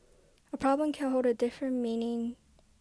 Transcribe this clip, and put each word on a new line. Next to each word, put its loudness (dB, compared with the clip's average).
A -6
problem 2
can -2
hold 2
a 4
different -2
meaning, -2